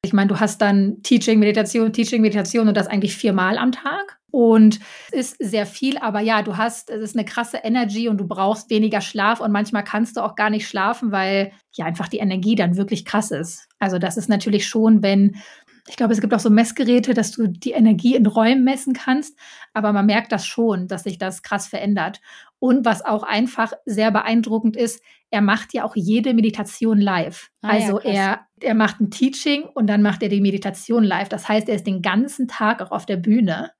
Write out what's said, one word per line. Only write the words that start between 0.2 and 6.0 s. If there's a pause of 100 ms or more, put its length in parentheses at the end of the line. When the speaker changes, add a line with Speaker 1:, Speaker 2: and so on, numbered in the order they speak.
Speaker 1:
du
hast
dann
Teaching,
Meditation,
Teaching,
Meditation
und
das
eigentlich
viermal
am
Tag. (100)
Und (320)
es
ist
sehr
viel,
aber